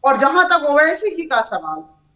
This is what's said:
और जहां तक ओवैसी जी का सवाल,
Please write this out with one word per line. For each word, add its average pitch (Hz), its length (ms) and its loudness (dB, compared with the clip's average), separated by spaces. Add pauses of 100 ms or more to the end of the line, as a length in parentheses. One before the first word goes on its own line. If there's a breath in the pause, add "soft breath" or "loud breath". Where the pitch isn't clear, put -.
और 269 140 2
जहां 330 260 2
तक 359 200 0
ओवैसी 320 460 2
जी 330 120 -10
का 233 180 -2
सवाल, 160 420 -8 (340)